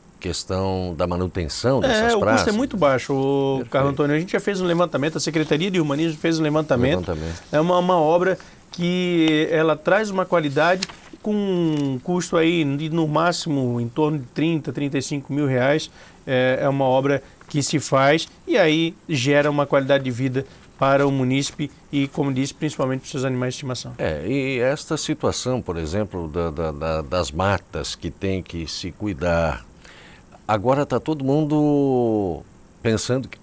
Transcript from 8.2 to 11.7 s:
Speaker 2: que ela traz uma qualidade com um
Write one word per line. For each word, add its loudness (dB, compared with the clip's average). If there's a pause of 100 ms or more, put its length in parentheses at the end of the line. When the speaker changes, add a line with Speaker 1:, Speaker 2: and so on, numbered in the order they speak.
Speaker 2:
que 2
ela 2
traz 2
uma -2
qualidade 2 (360)
com -2
um 0